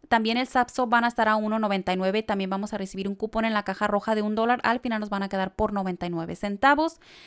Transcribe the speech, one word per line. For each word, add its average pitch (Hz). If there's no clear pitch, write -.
También 226
el 254
Sapso 247
van 233
a 240
estar 226
a 214
uno 214
noventa 196
y 185
nueve. 190
También 196
vamos 196
a 214
recibir 190
un 202
cupón 220
en 226
la 208
caja 196
roja 208
de 214
un 214
dólar. 233
Al 233
final 226
nos 208
van 202
a 196
quedar 190
por 208
noventa 185
y 175
nueve 170
centavos. 277